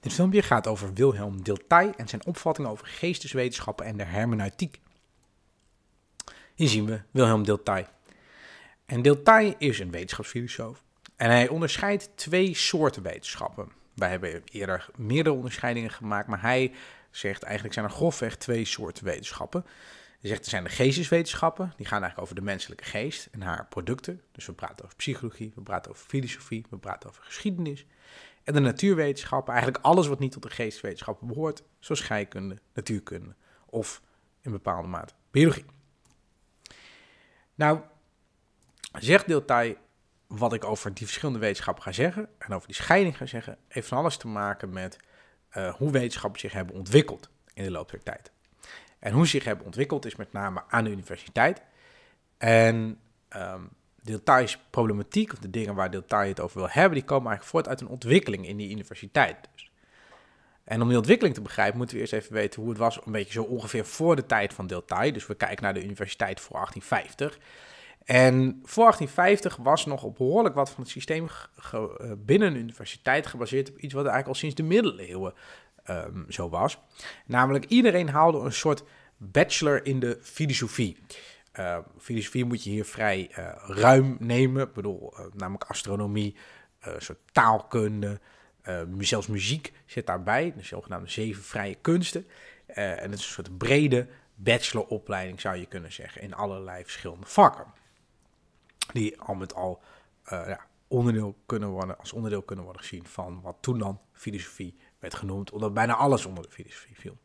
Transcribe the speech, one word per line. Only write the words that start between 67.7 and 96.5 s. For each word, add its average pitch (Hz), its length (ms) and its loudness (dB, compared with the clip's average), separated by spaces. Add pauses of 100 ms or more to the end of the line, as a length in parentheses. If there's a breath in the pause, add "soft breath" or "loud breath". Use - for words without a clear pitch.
En 127 600 6
voor - 220 4
achttien 220 220 8
vijftig 196 480 2
was 143 300 2
nog 139 180 -6
op 107 120 -8
behoorlijk 160 400 2
wat 139 140 2
van - 140 -14
het - 80 -14
systeem 160 360 -6
ge-, - 280 -16
ge-, - 440 -6
eh, 117 180 -10
binnen 147 300 6
een 147 120 0
universiteit 120 680 -2
gebaseerd 131 420 -2
op - 80 -20
iets 135 160 -10
wat 139 120 0
eigenlijk 131 280 0
al - 60 -6
sinds 151 160 -4
de 160 80 -2
middeleeuwen, 95 720 0 (500 loud breath)
ehm, 85 460 -8
zo 87 200 -6
was. 87 300 0 (460 loud breath)
Namelijk, 131 400 2
iedereen 196 440 6
haalde 156 280 6
een 123 160 -2
soort 147 300 0 (340 loud breath)
bachelor 143 680 2
in 135 140 0
de 120 220 0
filosofie. 127 760 -2 (540 loud breath)
Eh, 87 260 -4 (200)
filosofie 120 480 -4
moet 120 180 -4
je 104 60 -8
hier 104 160 -2
vrij, 98 460 -2
eh, 85 140 -10 (220)
ruim 127 520 8
nemen. 127 480 2
Ik - 60 -16
bedoel, 98 420 -8
eh, 98 180 -16
namelijk 95 300 -8
astronomie, 101 720 -4 (440 loud breath)
eh, - 180 -12
soort - 220 -12 (120)
taalkunde, 107 880 2 (440 soft breath)
eh, 87 200 -6
mu-, 92 200 -6
zelfs 104 240 0
muziek 107 460 -4 (120)
zit - 220 -8
daarbij. 104 480 -2
De 98 80 -16
zogenaamde 90 460 -12
zeven 107 340 -6
vrije 101 320 -6
kunsten. 175 500 0 (400 loud breath)
Eh, 101 260 -6
en 92 200 -8
het 101 80 -8
is - 60 -8
een - 80 -10
soort 92 240 -12
brede 127 500 4 (280 loud breath)
bacheloropleiding, 101 1080 -2
zou 95 160 -4
je 87 80 -10
kunnen 85 260 -14
zeggen, - 300 -16
in 98 120 -14
allerlei 95 500 -8